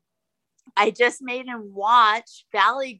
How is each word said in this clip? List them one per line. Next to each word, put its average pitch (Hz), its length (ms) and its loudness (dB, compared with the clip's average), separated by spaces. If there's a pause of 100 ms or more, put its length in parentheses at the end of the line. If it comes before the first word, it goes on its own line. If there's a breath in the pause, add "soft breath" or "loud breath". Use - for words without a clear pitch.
(760)
I 208 140 2
just 240 300 -2
made 254 260 -8
him 214 260 -14
watch 220 760 0
Valley 240 480 0